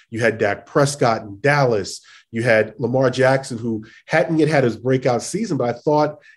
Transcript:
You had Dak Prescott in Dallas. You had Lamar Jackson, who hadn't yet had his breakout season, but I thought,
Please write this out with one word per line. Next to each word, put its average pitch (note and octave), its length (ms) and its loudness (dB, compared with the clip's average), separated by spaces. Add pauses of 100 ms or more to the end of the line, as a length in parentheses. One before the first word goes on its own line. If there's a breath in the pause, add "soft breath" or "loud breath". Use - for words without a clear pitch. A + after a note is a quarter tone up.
You A2 120 -6
had A2 160 2
Dak G2+ 280 -2
Prescott C#3+ 580 0
in G2+ 180 -16
Dallas. C3 600 0 (280 soft breath)
You A2+ 140 -6
had A2 340 2
Lamar C3 320 0
Jackson, C3 480 0
who A2 280 -6 (200 loud breath)
hadn't E3 340 0
yet D3+ 100 4
had C#3 160 2
his A2+ 100 0
breakout B2+ 460 0
season, F#3+ 340 -6
but A#2+ 140 -2
I A#2 100 -6
thought, D3+ 400 0 (180 soft breath)